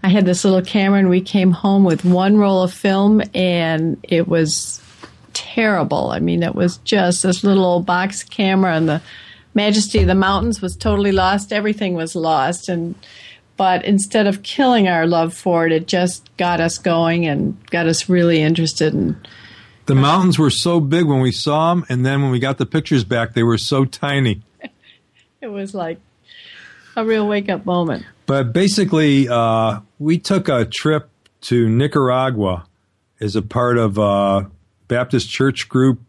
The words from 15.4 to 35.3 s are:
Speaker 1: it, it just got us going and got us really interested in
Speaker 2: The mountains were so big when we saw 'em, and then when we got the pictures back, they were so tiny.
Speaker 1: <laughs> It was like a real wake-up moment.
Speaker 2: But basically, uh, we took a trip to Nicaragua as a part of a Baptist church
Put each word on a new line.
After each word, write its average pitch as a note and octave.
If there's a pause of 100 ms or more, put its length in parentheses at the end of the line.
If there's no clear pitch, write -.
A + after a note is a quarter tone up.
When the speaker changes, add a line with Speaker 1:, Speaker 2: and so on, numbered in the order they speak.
Speaker 1:
it, E3
it D#3+
just F3+
got F3
us E3+
going E3+
and D3 (140)
got E3+
us D#3+
really E3+
interested D#3
in - (680)
Speaker 2:
The C#3
mountains D#3
were D3+
so F3
big D#3+
when C#3
we B2+
saw D#3
'em, F3
and B2+
then C#3
when C#3
we B2+
got C3+
the B2+
pictures D3+
back, A#2
they A#2
were A#2
so C3+
tiny. C3 (180)
Speaker 1:
<laughs> - (720)
It C4
was G3
like E3 (960)
a A3+
real A3
wake-up G3+
moment. F3 (220)
Speaker 2:
But C3+
basically, D#3+
uh, A2+ (200)
we D#3
took F#3+
a A#2+
trip D3+ (320)
to A#2
Nicaragua B2 (520)
as G#2+
a A2
part A#2+
of G#2+
a G2+ (360)
Baptist B2
church -